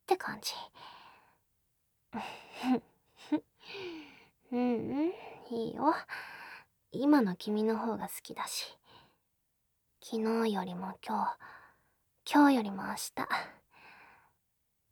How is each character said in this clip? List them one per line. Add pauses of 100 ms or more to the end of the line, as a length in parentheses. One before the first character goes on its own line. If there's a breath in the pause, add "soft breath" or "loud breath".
て
感
じ。 (1600 loud breath)
<laughs> (1700 loud breath)
う
ん、
う (500)
ん、 (360 loud breath)
い
い
よ。 (960 loud breath)
今
の
君
の
方
が
好
き
だ
し。 (1200 soft breath)
昨
日
よ
り
も
今 (920 loud breath)
日、
今
日
よ
り
も
明
日。 (1800 loud breath)